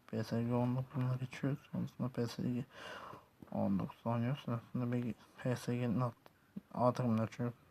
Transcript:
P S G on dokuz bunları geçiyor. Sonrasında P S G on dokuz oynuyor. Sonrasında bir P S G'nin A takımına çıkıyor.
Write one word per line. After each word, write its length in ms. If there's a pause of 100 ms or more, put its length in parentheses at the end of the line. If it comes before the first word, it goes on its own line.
P 160
S 200
G 100
on 220
dokuz 200
bunları 220
geçiyor. 400 (140)
Sonrasında 380
P 180
S 160
G 220 (840)
on 280
dokuz 260
oynuyor. 400
Sonrasında 460
bir 240 (220)
P 180
S 220
G'nin 260 (720)
A 200
takımına 340
çıkıyor. 240 (180)